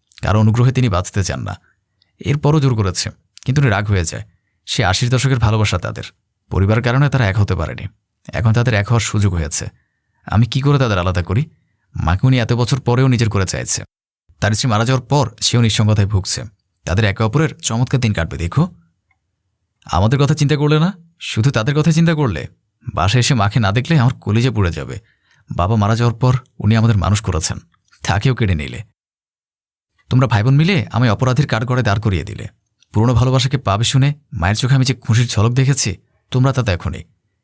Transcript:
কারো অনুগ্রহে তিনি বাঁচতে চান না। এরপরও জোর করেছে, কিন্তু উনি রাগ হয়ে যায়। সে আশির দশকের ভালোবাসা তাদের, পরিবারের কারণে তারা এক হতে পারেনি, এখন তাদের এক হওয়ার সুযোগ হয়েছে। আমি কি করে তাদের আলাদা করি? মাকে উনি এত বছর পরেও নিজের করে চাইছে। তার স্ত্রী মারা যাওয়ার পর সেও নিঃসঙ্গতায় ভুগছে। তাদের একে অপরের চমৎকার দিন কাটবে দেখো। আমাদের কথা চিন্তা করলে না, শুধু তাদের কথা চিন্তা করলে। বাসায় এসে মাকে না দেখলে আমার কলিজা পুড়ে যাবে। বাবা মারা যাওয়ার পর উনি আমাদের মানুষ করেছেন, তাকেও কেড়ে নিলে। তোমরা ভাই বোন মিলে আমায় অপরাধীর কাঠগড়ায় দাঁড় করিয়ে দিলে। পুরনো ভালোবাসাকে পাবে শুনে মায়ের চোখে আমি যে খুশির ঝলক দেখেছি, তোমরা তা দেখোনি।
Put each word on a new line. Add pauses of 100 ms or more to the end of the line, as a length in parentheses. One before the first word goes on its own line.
(220)
কারো
অনুগ্রহে
তিনি
বাঁচতে
চান
না। (580)
এরপরও
জোর
করেছে, (340)
কিন্তু
উনি
রাগ
হয়ে
যায়। (420)
সে
আশির
দশকের
ভালোবাসা
তাদের, (460)
পরিবারের
কারণে
তারা
এক
হতে
পারেনি, (420)
এখন
তাদের
এক
হওয়ার
সুযোগ
হয়েছে। (580)
আমি
কি
করে
তাদের
আলাদা
করি? (460)
মাকে
উনি
এত
বছর
পরেও
নিজের
করে
চাইছে। (560)
তার
স্ত্রী
মারা
যাওয়ার
পর (100)
সেও
নিঃসঙ্গতায়
ভুগছে। (400)
তাদের
একে
অপরের
চমৎকার
দিন
কাটবে
দেখো। (1080)
আমাদের
কথা
চিন্তা
করলে
না, (280)
শুধু
তাদের
কথা
চিন্তা
করলে। (460)
বাসায়
এসে
মাকে
না
দেখলে
আমার
কলিজা
পুড়ে
যাবে। (580)
বাবা
মারা
যাওয়ার
পর (220)
উনি
আমাদের
মানুষ
করেছেন, (480)
তাকেও
কেড়ে
নিলে। (1300)
তোমরা
ভাই
বোন
মিলে
আমায়
অপরাধীর
কাঠগড়ায়
দাঁড়
করিয়ে
দিলে। (440)
পুরনো
ভালোবাসাকে
পাবে
শুনে (180)
মায়ের
চোখে
আমি
যে
খুশির
ঝলক
দেখেছি, (340)
তোমরা
তা
দেখোনি। (400)